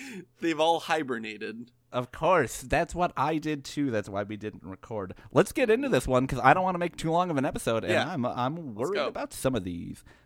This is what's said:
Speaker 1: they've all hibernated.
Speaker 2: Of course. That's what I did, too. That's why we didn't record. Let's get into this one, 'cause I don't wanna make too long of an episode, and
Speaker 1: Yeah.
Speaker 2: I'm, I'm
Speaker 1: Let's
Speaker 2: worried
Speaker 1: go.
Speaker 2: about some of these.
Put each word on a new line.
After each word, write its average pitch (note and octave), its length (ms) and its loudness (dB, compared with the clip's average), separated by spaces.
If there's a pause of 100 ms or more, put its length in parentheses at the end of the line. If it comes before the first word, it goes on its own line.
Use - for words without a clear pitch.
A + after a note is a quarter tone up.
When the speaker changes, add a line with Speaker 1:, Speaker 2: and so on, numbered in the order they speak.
(420)
Speaker 1:
they've D#3+ 180 0
all D#3+ 200 4
hibernated. A2+ 920 -4 (220)
Speaker 2:
Of B2 200 -4
course. D#3+ 500 2
That's C#3 340 0
what F3 200 0
I D3+ 220 2
did, D3+ 260 -4
too. C#3+ 280 -2
That's G#2+ 180 -2
why G2+ 140 -2
we G#2 140 -8
didn't G2 260 -10
record. F#2+ 500 -10 (180)
Let's - 200 4
get B3 180 2
into B3 180 2
this D#3 200 2
one, C3 180 4
'cause C3 180 -2
I C3+ 120 10
don't F#3 80 2
wanna F#3 160 0
make F3 180 -4
too D#3+ 140 -2
long F3 180 2
of D#3 80 -2
an C3+ 80 2
episode, A#2+ 380 0
and F2+ 100 0
Speaker 1:
Yeah. D3 180 2
Speaker 2:
I'm, A#2+ 140 -2
I'm B2 300 -2
Speaker 1:
Let's C3+ 340 -6
Speaker 2:
worried G3+ 60 -4
Speaker 1:
go. C#3+ 120 0
Speaker 2:
about C#4 240 -6
some - 220 0
of A2 100 -2
these. F2 400 -8 (220)